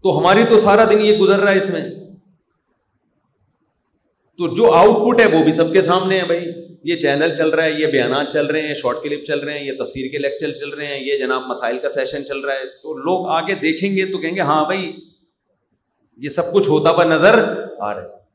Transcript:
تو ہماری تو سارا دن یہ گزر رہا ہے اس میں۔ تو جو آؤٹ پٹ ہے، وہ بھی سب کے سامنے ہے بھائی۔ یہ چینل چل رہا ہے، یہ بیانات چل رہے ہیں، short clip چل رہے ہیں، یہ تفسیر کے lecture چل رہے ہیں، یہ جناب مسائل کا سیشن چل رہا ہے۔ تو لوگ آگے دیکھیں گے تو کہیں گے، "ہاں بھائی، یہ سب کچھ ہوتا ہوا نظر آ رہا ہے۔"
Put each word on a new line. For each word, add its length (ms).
تو 160
ہماری 240
تو 160
سارا 320
دن 140
یہ 120
گزر 220
رہا 120
ہے 60
اس 160
میں۔ 80
تو 180
جو 160
آؤٹ 440
پٹ 40
ہے، 60
وہ 180
بھی 80
سب 220
کے 80
سامنے 380
ہے 60
بھائی۔ 260
یہ 120
چینل 400
چل 140
رہا 140
ہے، 80
یہ 160
بیانات 460
چل 120
رہے 160
ہیں، 140
short 280
clip 220
چل 140
رہے 200
ہیں، 60
یہ 60
تفسیر 400
کے 60
lecture 340
چل 180
رہے 160
ہیں، 140
یہ 180
جناب 300
مسائل 320
کا 100
سیشن 360
چل 140
رہا 140
ہے۔ 120
تو 100
لوگ 340
آگے 280
دیکھیں 420
گے 80
تو 120
کہیں 180
گے، 60
"ہاں 240
بھائی، 320
یہ 120
سب 240
کچھ 160
ہوتا 200
ہوا 140
نظر 400
آ 140
رہا 80
ہے۔" 60